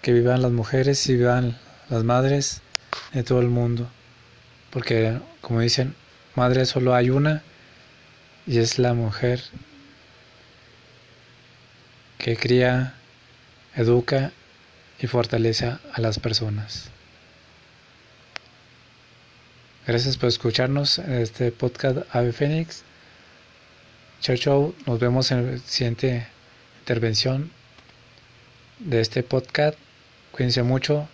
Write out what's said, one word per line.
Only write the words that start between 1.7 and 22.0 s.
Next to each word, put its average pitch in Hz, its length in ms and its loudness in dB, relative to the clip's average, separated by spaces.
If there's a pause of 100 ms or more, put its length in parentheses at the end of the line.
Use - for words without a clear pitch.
las 113 140 0
madres 131 560 0 (520)
de 123 120 -2
todo 127 160 2
el 120 80 2
mundo, 120 420 0 (800)
porque, 117 500 0 (220)
como 117 180 0
dicen, 127 340 0 (400)
madre 127 300 4
solo 127 300 2
hay 123 160 4
una, 151 320 2 (1040)
y 120 120 2
es 113 200 2
la 123 160 2
mujer 120 480 -2 (2750)
que 117 200 -4
cría, 127 580 2 (840)
educa 123 560 2 (680)
y - 80 -6
fortalece 117 680 0 (160)
a - 80 -6
las 110 180 -2
personas. 107 680 -6 (3000)
Gracias 123 300 0
por 123 140 0
escucharnos 131 680 0
en - 140 -6
este 120 400 -2
podcast 127 460 -2 (120)